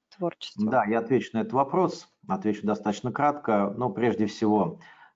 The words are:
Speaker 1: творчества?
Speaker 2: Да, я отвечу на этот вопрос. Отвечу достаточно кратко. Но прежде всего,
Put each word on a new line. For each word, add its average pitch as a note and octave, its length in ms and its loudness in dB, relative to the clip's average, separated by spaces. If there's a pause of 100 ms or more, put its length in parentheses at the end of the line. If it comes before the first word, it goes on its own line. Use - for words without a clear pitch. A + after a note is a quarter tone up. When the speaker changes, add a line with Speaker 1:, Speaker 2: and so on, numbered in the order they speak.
(160)
Speaker 1:
творчества? - 560 -4
Speaker 2:
Да, A#3+ 120 4
я G#3 140 2
отвечу B2+ 340 0
на A2+ 100 0
этот G#2 100 -4
вопрос. C#3 560 0 (200)
Отвечу G2+ 380 -2
достаточно G#2+ 460 -2
кратко. A2 640 0
Но B2 140 -2
прежде A2 360 0
всего, G#2 540 0 (360)